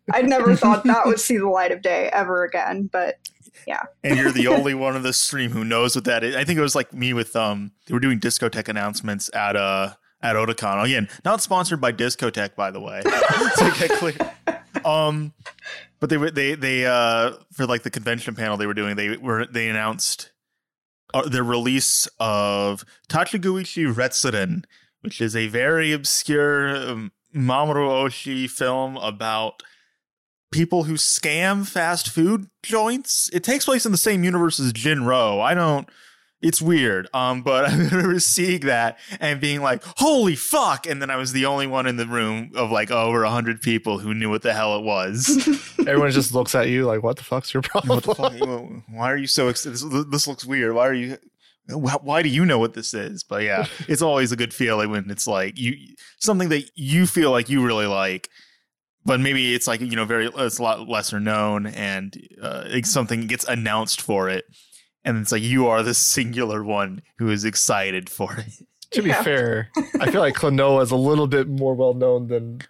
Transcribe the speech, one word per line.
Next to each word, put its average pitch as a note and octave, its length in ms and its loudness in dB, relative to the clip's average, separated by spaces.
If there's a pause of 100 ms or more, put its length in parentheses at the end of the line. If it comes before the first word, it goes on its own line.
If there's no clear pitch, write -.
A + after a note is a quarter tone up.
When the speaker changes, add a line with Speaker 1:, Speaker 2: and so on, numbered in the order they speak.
(120)
Speaker 1:
I B3 120 2
never B3+ 320 6
thought G#3+ 300 4
that A#3 200 6
would A3 140 4
Speaker 2:
<laughs> - 20 -4
Speaker 1:
see A#3 160 0
the G3 100 0
light F#3 240 2
of F3+ 120 -4
day F3+ 280 0
ever F#3 320 0
again, F#3 480 -4
but F3+ 280 -2 (480)
yeah. - 160 -4 (200)
Speaker 3:
And - 140 2
you're C3+ 140 4
the B2 160 2
Speaker 1:
<laughs> B2+ 100 6
Speaker 3:
only C#3 160 2
one C3 220 -2
on C3+ 80 -4
the B2+ 100 -2
stream B2+ 380 -2
who A#2 120 -4
knows A#2 320 2
what B2+ 100 -2
that A#2 180 0
is. B2 120 -2
I C3 80 0
think D#3+ 140 0
it D3+ 60 2
was, C#3 120 0
like, C#3 160 -2
me B2+ 220 -2
with, A#2 220 -4
um, G#2 360 -2 (140)
they - 80 -6
were A#2+ 60 0
doing B2+ 200 2
Discotek A#2 480 -2
announcements G#2 680 -4
at, G#2 200 0
uh, G2 380 0 (300)
at A#2 120 0
Otakon. G#2+ 480 0
Again, A#2+ 240 0 (160)
not G3+ 180 0
sponsored F3+ 380 -2
by B2+ 140 2
Discotek, A2+ 640 -4
by G2 160 -2
the G2 100 -12
way. G2 220 -10
<laughs> G4+ 80 0 (460)
To - 200 4
get - 220 2
clear. F4+ 160 -2 (720)
Um, D3+ 480 0 (680)
but D3+ 100 -2
they D#3 80 2
were, D3+ 140 0
they, C#3+ 240 0
they, C3 300 0
uh, A#2+ 480 4 (180)
for, C3+ 160 -2
like, A#2+ 160 0
the B2 80 -4
convention A#2 420 -4
panel G#2+ 240 -2
they G#2 100 -2
were G#2 60 -2
doing, G#2 220 -2
they G#2 220 -2
were, A#2 280 -2
they A#2 240 -2
announced, A2 600 -4 (840)
uh, C3+ 140 0
the B2+ 160 0
release B2 640 0 (120)
of G2+ 680 0 (240)
Tachiguchi F3 840 -2
Retsuden, A2+ 680 -2 (380)
which - 200 -10
is A2+ 140 -2
a A2+ 120 0
very D3+ 440 0
obscure, D3 840 0 (140)
um, A2 220 -8 (240)
Mamoru C#3+ 520 2 (200)
Oshii C3 420 -6
film C3 480 -2
about A2 640 -4 (880)
people E3 340 2
who D#3+ 80 -4
scam F3+ 760 0
fast E3+ 420 -2
food F#3+ 380 2 (160)
joints. A3+ 680 -2
It F3 100 -2
takes C4+ 220 0
place B3+ 200 2
in A3 60 2
the F#3 80 2
same G3 240 2
universe F3 360 2
as C3 140 0
Jinro. A#2+ 680 2
I C3 120 2
don't, D#3 340 0 (540)
it's D#3+ 200 2
weird. B2+ 520 2
Um, B2+ 300 -2
but C3 220 2
<laughs> C#3 40 0
I C#3+ 60 0
remember F3+ 440 2
seeing F3+ 420 0
that A#2 360 0 (220)
and D3 200 -2
being C#3+ 220 -2
like, C3 220 0 (140)
"Holy B3+ 380 4
fuck." F#3 520 0
And C#3 140 -4
then C3+ 100 -4
I C3 60 -2
was B2+ 160 -4
the C3 120 2
only C#3 220 0
one C3 180 -2
in B2 120 0
the A#2 100 -4
room A2+ 480 -2
of, A#2 160 0
like, A2 180 0
over A#2 340 2
a G#2+ 60 2
hundred A#2 320 -2
people A2 380 0
who G#2+ 160 -4
knew A2 140 -2
what G#2+ 120 0
the A#2 120 2
hell G#2+ 240 0
it G#2 60 -4
was. G#2 440 0 (480)
Speaker 1:
<laughs> - 40 -2
Speaker 2:
Everyone C#3+ 320 2
just B2+ 220 2
looks B2 220 0
at B2 140 2
you B2+ 160 2
like, A2 180 0
"What A#2 140 0
the - 60 -18
fuck's - 300 -6
your C3+ 80 0
problem?" F3 360 0
Speaker 3:
"What - 80 -2
the G#3+ 100 2
fuck? - 760 -4
Why A2+ 220 -2
are C#3 60 0
you C#3 100 -4
so C3 220 2
ex-, A#2+ 160 -4
this, B2 180 -8 (260)
this D3 180 0
looks C3 180 -10
weird. B2 280 0
Why A#2+ 140 4
are C3+ 60 2
you, B2+ 240 -4 (520)
wh-, C#3 340 -2
why D3+ 200 0
do D#3 60 2
you C#3 160 4
know D3+ 120 6
what A2+ 160 2
this A2+ 220 -8
is?" G2+ 280 -8
But G#2 200 -4
yeah, G2 240 0 (100)
Speaker 2:
<laughs> - 100 -10
Speaker 3:
it's D3 140 0
always C3+ 300 2
a B2 40 0
good A#2 180 -4
feeling A2 360 0
when G2+ 220 -4
it's, - 160 -4
like, G2 320 -2
you, B2 160 -4 (440)
something F#3 300 2
that D3 240 0
you D#3 320 4
feel D#3+ 260 4
like A#2+ 180 2
you C3+ 160 4
really A2 220 2
like, F#2+ 420 -2 (760)
but B2+ 160 2
maybe C3 360 2
it's, B2 120 -2
like, A2+ 140 -2
you A#2+ 160 -4
know, A2 80 0
very, A2+ 280 0
it's B2 260 -2
a A#2+ 40 -2
lot A2+ 240 0
lesser G#2+ 320 -4
known G#2 480 0
and, G2 480 -6 (260)
uh, B2 260 -8
it's A#2+ 220 -2
something A#2 380 -2
gets A#2+ 180 -4
announced A2 560 -2
for F#2+ 280 0
it. F#2 160 -4 (600)
And A#2 120 -2
it's G#2 140 -2
like, A2 100 0
you B2 260 2
are A2+ 140 4
the A2 120 0
singular A#2 680 0
one G2+ 400 -4 (160)
who A#2 120 0
is G#2 160 0
excited G2 640 -2
for - 280 -6
it. A2 140 -12 (400)
Speaker 2:
To A3+ 100 0
be G3 80 2
Speaker 1:
Yeah. D3 140 2
Speaker 2:
fair, A#2+ 460 0 (320)
I - 100 2
feel F#3+ 80 2
like C#3+ 160 2
Klonoa C#3 480 4
is A#2+ 80 0
a C3 60 2
little D3 280 4
bit C3+ 220 2
more C3+ 260 0
well B2+ 200 4
known B2 340 2
than A#2 320 -4 (100)